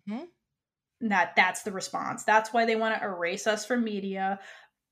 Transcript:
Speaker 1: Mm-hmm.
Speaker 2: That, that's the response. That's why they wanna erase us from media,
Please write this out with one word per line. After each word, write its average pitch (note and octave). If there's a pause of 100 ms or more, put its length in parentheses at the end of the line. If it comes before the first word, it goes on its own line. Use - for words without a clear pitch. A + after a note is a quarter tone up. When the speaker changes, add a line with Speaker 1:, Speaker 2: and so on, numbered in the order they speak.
Speaker 1:
Mm-hmm. -
Speaker 2:
That, F#3
that's F#3
the G#3
response. E3+
That's A3
why A#3
they A3+
wanna A3
erase F3+
us G#3+
from B3
media, G3 (520)